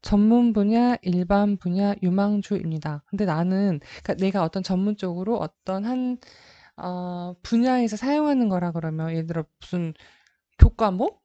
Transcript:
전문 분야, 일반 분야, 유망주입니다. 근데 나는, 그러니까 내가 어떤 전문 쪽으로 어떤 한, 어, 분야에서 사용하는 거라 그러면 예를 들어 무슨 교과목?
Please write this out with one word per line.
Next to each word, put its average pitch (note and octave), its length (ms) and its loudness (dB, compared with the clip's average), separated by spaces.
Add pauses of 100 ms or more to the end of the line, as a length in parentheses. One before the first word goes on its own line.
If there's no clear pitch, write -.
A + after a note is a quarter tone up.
전문 A3 500 4
분야, A3+ 500 2
일반 G3 540 2
분야, G3 460 -2
유망주입니다. F3+ 1040 -2
근데 G3+ 180 -4
나는, F3+ 560 0 (220)
그러니까 F#3 120 -4
내가 F#3+ 280 0
어떤 F3 200 -2
전문 G3 340 0
쪽으로 F#3 400 -4
어떤 - 480 -6
한, B3 340 -4 (580)
어, F3+ 680 -8
분야에서 A#3+ 540 2
사용하는 C#4 520 0
거라 F3 240 0
그러면 D#3+ 380 -4
예를 E3 160 -4
들어 E3 180 -4 (160)
무슨 E3+ 340 -4 (640)
교과목? A3+ 680 2